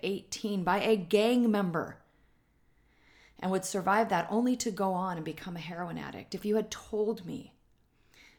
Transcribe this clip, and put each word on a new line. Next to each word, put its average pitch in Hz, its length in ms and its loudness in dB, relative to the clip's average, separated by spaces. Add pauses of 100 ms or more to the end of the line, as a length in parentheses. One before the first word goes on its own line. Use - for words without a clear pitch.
eighteen 196 640 -4
by 185 180 2
a 220 140 4
gang 220 540 4
member 175 460 0 (1400)
and 185 120 -2
would 190 140 0
survive 190 460 2
that 170 180 2
only 240 280 2
to 240 140 -2
go 190 220 0
on 180 240 -2
and 160 80 -6
become 165 320 -8
a 170 40 -8
heroin 170 360 -8
addict, - 380 -10
if 185 100 -8
you 208 120 2
had 220 140 0
told 214 540 -4
me - 300 -10 (840)